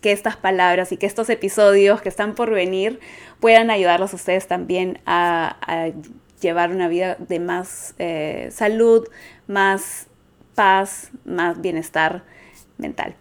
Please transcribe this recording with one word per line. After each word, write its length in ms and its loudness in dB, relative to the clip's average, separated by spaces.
que 120 2
estas 240 -2
palabras 560 0
y 60 -8
que 80 -4
estos 240 -4
episodios 680 4
que 80 -6
están 280 -6
por 160 -2
venir 480 -2
puedan 280 6
ayudarlos 440 2
a 40 -12
ustedes 300 -2
también 580 -4
a, 560 0
a 300 -4
llevar 300 0
una 160 -2
vida 320 -2
de 220 -6
más, 580 -8
eh, 540 -6
salud, 560 2
más 580 -2
paz, 560 0
más 360 -4
bienestar 640 -4
mental 440 -10